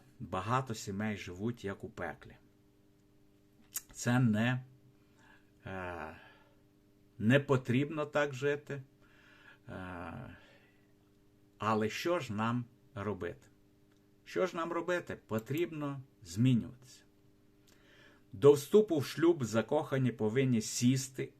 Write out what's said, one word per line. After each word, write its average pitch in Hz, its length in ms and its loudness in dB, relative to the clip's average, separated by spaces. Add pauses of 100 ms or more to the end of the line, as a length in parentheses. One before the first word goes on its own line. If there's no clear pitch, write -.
(200)
багато 110 540 -4
сімей 107 420 -6
живуть 98 480 -8
як 98 200 -8
у - 40 -12
пеклі. - 480 -12 (1600)
Це 123 260 0
не, 120 420 2 (1080)
е, 87 500 -8 (1040)
не 123 220 4
потрібно 139 640 0
так 147 280 0
жити. 143 480 -4 (840)
Е, 90 680 -12 (1200)
але 107 300 2
що 170 300 -2
ж 123 140 -6
нам 117 320 0 (300)
робити? 98 520 -6 (760)
Що 180 220 0
ж 180 100 -10
нам 170 160 -4
робити? 170 540 -4
Потрібно 143 720 -4 (220)
змінюватися. 104 800 0 (1300)
До 120 200 8
вступу 170 460 4
в 127 60 0
шлюб 156 400 2
закохані 127 680 0
повинні 117 480 2
сісти 131 680 0 (120)